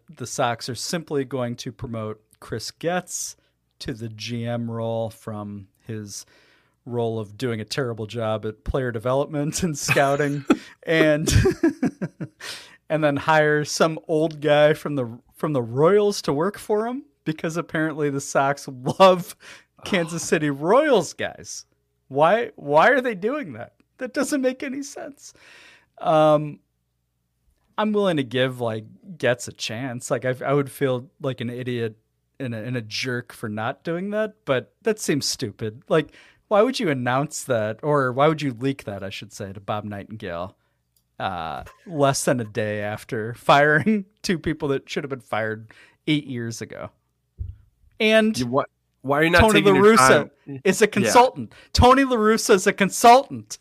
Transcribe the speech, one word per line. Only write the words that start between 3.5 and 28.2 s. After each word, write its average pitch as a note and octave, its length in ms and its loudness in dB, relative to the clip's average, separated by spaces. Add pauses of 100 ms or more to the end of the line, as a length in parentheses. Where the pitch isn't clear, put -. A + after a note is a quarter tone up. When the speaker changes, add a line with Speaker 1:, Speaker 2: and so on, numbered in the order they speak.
Speaker 1:
to D3 140 -8
the A2+ 140 -10
G A2+ 380 -8
M A#2 260 -6
role A2+ 380 -4
from G#2 580 -12 (180)
his G#2+ 400 -12 (600)
role A#2 340 -4
of G#2 180 -12
doing A#2 220 -4
a G#2+ 60 -8
terrible A#2 420 -6
job A2 380 -4
at G#2+ 180 -10
player C3 300 -2
development C#3+ 680 -2
and D#3+ 160 -4
scouting C#3+ 680 0 (200)
Speaker 2:
<laughs> - 180 -20
Speaker 1:
and, D#3+ 460 2 (840)
<laughs> - 760 -16
and D#3 140 0
then C#3+ 140 2
hire D3+ 480 4
some D#3+ 420 0
old D#3 340 0
guy D3+ 320 6
from D3 220 -6
the, B2 240 -6 (160)
from D#3 180 -4
the C3 80 0
Royals F3 640 2
to D#3 100 -2
work E3+ 240 -2
for G#3+ 300 -2
him, C4 160 -8 (220)
because D#3 320 -6
apparently D#3 520 -4
the C#3 120 -4
Sox C#3 460 0 (320)
love F#3 360 6 (500)
Kansas E3+ 380 -2
Speaker 2:
<sighs> - 40 -8
Speaker 1:
City D#3 220 0
Royals G3 640 2
guys. - 520 -10 (420)
Why, E3 480 2
why D3+ 340 4
are C4+ 120 4
they A#3+ 140 -2
doing G#3 380 -6
that? A2 200 -16 (240)
That B3+ 160 -10
doesn't D4 280 -2
make C4 220 -2
any C#4 200 -10
sense. - 500 -18 (680)
Um, D3+ 600 2 (1200)
I'm G#3+ 160 0
willing G3 240 2
to C#3 60 0